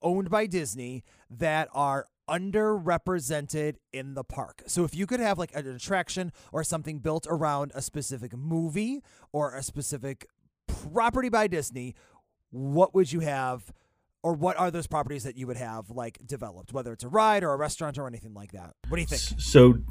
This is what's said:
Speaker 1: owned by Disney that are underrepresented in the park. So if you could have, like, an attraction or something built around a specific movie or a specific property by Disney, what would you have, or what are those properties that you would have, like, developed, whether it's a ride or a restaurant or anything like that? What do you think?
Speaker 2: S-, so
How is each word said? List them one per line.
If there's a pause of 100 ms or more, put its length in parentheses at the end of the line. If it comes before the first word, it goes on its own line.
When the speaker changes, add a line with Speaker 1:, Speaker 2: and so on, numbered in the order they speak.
Speaker 1:
owned
by
Disney (260)
that
are (220)
underrepresented (160)
in
the
park.
So
if
you
could
have,
like,
an
attraction (200)
or
something
built
around
a
specific
movie (300)
or
a
specific (400)
property
by
Disney, (560)
what
would
you
have, (500)
or
what
are
those
properties
that
you
would
have,
like,
developed,
whether
it's
a
ride
or
a
restaurant
or
anything
like
that? (140)
What
do
you
think?
Speaker 2:
S-,
so (160)